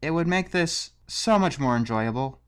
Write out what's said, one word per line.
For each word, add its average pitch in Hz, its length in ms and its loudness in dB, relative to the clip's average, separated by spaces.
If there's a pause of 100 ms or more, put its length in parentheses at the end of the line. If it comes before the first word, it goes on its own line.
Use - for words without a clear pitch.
It 151 80 -2
would 165 160 2
make 180 240 0
this 170 400 -2 (180)
so - 300 2
much 185 200 2
more 127 180 2
enjoyable. 117 720 -2